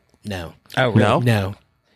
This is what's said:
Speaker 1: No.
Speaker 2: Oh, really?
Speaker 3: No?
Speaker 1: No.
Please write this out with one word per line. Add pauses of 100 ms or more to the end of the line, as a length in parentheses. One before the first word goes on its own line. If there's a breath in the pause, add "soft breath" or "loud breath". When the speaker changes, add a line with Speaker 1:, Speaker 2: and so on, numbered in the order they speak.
(240)
Speaker 1:
No. (240)
Speaker 2:
Oh,
really?
Speaker 3:
No?
Speaker 1:
No. (420)